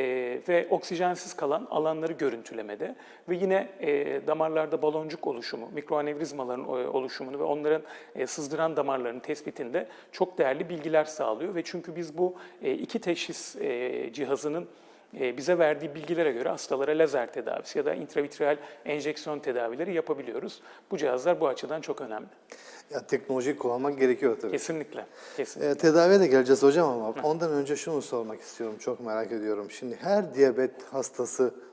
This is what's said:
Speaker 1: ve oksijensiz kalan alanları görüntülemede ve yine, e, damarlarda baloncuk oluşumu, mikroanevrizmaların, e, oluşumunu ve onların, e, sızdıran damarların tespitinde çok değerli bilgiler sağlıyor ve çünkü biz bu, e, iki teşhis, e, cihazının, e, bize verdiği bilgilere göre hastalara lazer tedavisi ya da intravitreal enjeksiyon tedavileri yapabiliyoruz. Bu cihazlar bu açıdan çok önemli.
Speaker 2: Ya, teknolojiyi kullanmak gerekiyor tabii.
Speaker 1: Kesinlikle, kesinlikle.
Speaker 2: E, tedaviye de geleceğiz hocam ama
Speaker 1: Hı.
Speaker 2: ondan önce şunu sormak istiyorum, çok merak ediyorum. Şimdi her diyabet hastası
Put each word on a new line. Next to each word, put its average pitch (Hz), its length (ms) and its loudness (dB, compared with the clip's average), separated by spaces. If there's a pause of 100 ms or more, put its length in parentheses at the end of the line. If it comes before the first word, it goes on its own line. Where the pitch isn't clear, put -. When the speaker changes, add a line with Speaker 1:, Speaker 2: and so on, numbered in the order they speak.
(480)
Speaker 1:
ve 175 220 4
oksijensiz 180 640 0
kalan 151 360 0
alanları 160 420 0
görüntülemede 113 800 -4 (340)
ve 180 80 0
yine, 190 320 2 (120)
e, 143 460 0
damarlarda 156 560 0
baloncuk 156 440 -2
oluşumu, 120 480 -6
mikroanevrizmaların, 147 920 -4
e, 131 240 -4
oluşumunu 135 500 -4
ve 147 40 -4
onların, 151 400 2 (320)
e, 131 120 -2
sızdıran 156 500 -2
damarların 131 440 -2
tespitinde 151 640 -4 (260)
çok 185 260 -2
değerli 156 300 2
bilgiler 160 360 2
sağlıyor 143 500 -2
ve 170 100 -2
çünkü 170 320 -10
biz 160 220 -6
bu, 180 160 2 (280)
e, - 100 0
iki - 260 -4
teşhis, - 580 -4
e, 127 560 -4
cihazının, 147 560 -2 (520)
e, 123 160 0
bize 156 220 2
verdiği 151 360 2
bilgilere 160 380 0
göre 123 160 -2
hastalara 147 500 0
lazer 143 340 4
tedavisi - 460 -4
ya 143 60 0
da 151 100 0
intravitreal 147 640 0 (280)
enjeksiyon 151 540 -4
tedavileri 127 560 -2
yapabiliyoruz. 139 680 -4 (300)
Bu - 80 -2
cihazlar 143 420 2
bu 160 80 4
açıdan 139 320 -4
çok 143 200 -6
önemli. 110 260 -8 (640)
Speaker 2:
Ya, - 160 -6
teknolojiyi 135 500 0
kullanmak 131 420 0
gerekiyor 127 420 4
tabii. 104 120 -2
Speaker 1:
Kesinlikle, 143 520 -4 (320)
kesinlikle. 143 340 -2
Speaker 2:
E, 143 40 2
tedaviye 170 460 8
de 185 60 8
geleceğiz 131 360 8
hocam 143 260 8
ama 120 180 0
Speaker 1:
Hı. 131 200 -2
Speaker 2:
ondan 160 260 2
önce 143 240 0
şunu 147 260 -2
sormak 110 380 -4
istiyorum, 110 400 -8
çok 123 200 -4
merak 113 320 -2
ediyorum. 104 380 -2
Şimdi 120 300 -8
her 180 340 2
diyabet 131 580 6
hastası 127 640 0 (180)